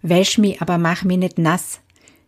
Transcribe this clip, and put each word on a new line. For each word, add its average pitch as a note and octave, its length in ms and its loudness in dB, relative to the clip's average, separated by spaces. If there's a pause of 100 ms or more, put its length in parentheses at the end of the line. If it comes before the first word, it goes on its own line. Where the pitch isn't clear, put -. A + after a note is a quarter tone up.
Wäsch F3+ 360 2
mi, G#3 220 2
aber F3 180 -2
mach E3+ 260 -2
mi F3+ 140 0
nit F3+ 200 -2
nass. E3 440 -2 (460)